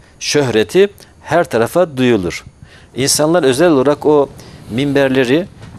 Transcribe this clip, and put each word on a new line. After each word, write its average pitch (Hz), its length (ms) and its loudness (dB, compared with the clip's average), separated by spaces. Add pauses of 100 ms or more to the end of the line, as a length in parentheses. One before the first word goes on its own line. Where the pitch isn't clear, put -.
(200)
şöhreti 143 680 0 (320)
her 170 220 -2
tarafa 135 540 -2
duyulur. 110 480 -2 (500)
İnsanlar 147 480 0
özel 135 280 2
olarak 135 340 0
o 143 240 2 (420)
minberleri 135 760 0 (320)